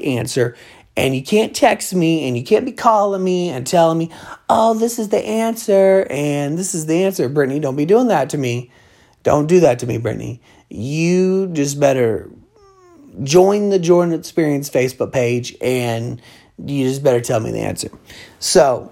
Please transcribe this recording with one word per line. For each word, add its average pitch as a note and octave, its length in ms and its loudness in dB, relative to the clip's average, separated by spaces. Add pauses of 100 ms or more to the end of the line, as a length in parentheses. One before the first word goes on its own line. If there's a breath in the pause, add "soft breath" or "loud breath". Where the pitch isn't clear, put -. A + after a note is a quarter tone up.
answer. A#2+ 540 -2 (400 loud breath)
And C3+ 180 0
you C3 80 -4
can't G#3+ 320 0
text G#3+ 400 0
me, D#3+ 320 0
and B2 100 -2
you A#2+ 60 -6
can't G#3+ 220 0
be A#3+ 80 -8
calling G3+ 500 0
me F3+ 260 -2
and B2+ 160 -8
telling E3 320 2
me, E3 140 -6 (380 loud breath)
"Oh, A3+ 240 2
this A#3 260 -2
is G#3+ 80 -6
the G#3 180 -2
answer, G#3 840 2
and C#3+ 480 -2
this F#3 180 -6
is D#3 100 -6
the E3 200 0
answer." F#3 240 -2
Brittany, C#3 300 0
don't C3+ 180 -4
be D3 80 0
doing A#3 240 2
that D3+ 220 0
to D3+ 60 -4
me. B2 340 -4 (520 soft breath)
Don't D3 240 2
do F3+ 140 6
that C3 180 4
to B2 80 -6
me, A#2+ 100 -2
Brittany. A2+ 440 -6 (260 soft breath)
You F3+ 840 0
just C#3+ 260 -2
better B2+ 500 2 (920)
join F#3+ 460 4
the G3 100 2
Jordan F3 340 2
Experience D3 560 -2
Facebook B2+ 440 -2
page, A#2+ 480 -2
and A#2+ 600 -4 (420 soft breath)
you C3+ 260 -2
just C#3 140 -6
better B2+ 180 4
tell A#2+ 180 -2
me A2+ 120 -6
the A2 100 -6
answer. G2+ 280 -8 (500 loud breath)
So, - 520 2